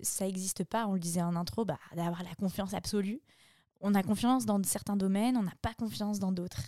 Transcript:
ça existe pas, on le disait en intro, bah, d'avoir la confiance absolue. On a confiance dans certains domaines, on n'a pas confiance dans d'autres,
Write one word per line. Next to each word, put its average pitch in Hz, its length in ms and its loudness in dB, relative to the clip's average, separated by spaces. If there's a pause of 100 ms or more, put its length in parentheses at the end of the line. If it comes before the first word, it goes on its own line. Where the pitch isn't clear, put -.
ça - 240 -2
existe 190 380 -2
pas, 220 240 0
on 196 60 2
le 190 40 2
disait 170 240 0
en 170 140 0
intro, 175 280 -2
bah, - 140 -2 (160)
d'avoir 170 300 -2
la 175 100 -10
confiance 196 400 -2
absolue. 202 460 -2 (600)
On 202 140 4
a 196 80 6
confiance 233 440 2
dans 202 180 4
certains 202 320 -2
domaines, 202 400 4
on 214 80 2
n'a 170 180 -4
pas 226 120 -2
confiance 208 440 -2
dans 190 140 2
d'autres, 180 340 -4